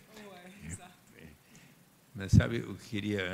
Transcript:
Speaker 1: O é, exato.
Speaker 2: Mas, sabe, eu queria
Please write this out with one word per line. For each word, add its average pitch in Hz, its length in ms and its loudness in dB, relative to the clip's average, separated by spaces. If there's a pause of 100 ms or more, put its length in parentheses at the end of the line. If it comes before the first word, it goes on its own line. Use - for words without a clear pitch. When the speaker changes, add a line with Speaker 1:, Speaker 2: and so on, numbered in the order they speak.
(180)
Speaker 1:
O - 160 -16
é, - 320 -18
exato. - 340 -12 (1160)
Speaker 2:
Mas, 95 160 -2
sabe, 117 260 8
eu 104 180 -4
queria 101 580 -2